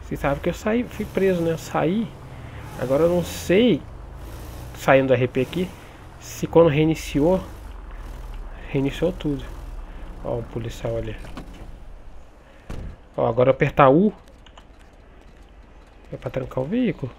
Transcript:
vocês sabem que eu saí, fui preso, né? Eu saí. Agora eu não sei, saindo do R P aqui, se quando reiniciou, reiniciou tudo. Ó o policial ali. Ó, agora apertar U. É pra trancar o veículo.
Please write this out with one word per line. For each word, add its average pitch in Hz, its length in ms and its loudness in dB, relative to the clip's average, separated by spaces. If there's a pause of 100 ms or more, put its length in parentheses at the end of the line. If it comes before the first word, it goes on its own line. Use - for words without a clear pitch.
vocês - 160 -8
sabem 143 200 0
que 175 100 -2
eu 170 40 -2
saí, 226 300 0
fui - 220 -6
preso, 185 360 2
né? 165 120 2
Eu 156 40 -2
saí. 170 480 0 (760)
Agora 135 220 4
eu 170 60 6
não 175 140 2
sei, 185 580 4 (920)
saindo 135 340 6
do 131 60 6
R 123 160 4
P 131 140 0
aqui, 175 260 -2 (500)
se - 260 -8
quando 165 220 8
reiniciou, 156 760 4 (1300)
reiniciou 143 440 0
tudo. 143 320 -4 (800)
Ó 120 140 -2
o 113 40 -6
policial 117 540 -6
ali. 110 180 -6 (2000)
Ó, 135 100 0
agora 123 260 4
apertar 139 380 6
U. 175 220 6 (2000)
É 135 40 -10
pra 131 120 -8
trancar 131 340 -4
o 139 40 -4
veículo. 202 520 0